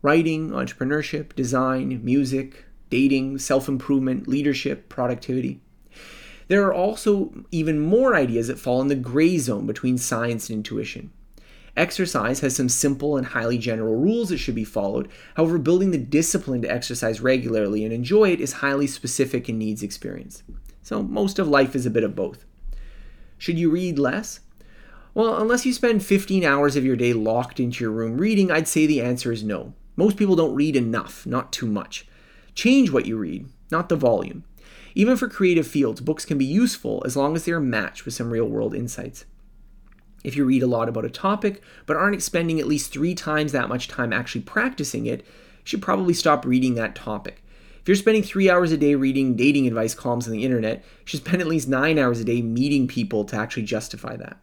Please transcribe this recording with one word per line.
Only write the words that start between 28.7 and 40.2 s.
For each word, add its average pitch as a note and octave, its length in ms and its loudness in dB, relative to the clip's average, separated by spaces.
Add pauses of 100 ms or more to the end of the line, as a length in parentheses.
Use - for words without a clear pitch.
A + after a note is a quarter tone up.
the D3 160 2
answer B2 280 -2
is A2 140 -4
no. G#2 300 -6 (200)
Most G3 220 4
people G3 180 4
don't D#3 220 2
read D3 180 0
enough, A#2 500 -2
not B2 280 -4
too A#2+ 160 -6
much. - 400 -6 (440)
Change B3+ 380 4
what C3+ 160 2
you A2+ 100 -4
read, G#2 300 -6 (240)
not E3+ 180 -2
the E3+ 80 2
volume. B2 460 0 (540)
Even A#3+ 200 6
for B3 120 -2
creative F3 400 2
fields, C3 320 0
books D#3 240 -4
can D3+ 120 -2
be C3+ 80 2
useful C#3+ 600 0
as C3 100 -2
long C#3+ 200 0
as D#3+ 80 -4
they E3+ 80 -2
are E3 80 0
matched A#2 440 -2
with A#2 80 -8
some A#2 160 -6
real-world A2+ 460 -2
insights. A#2+ 500 -8 (1000)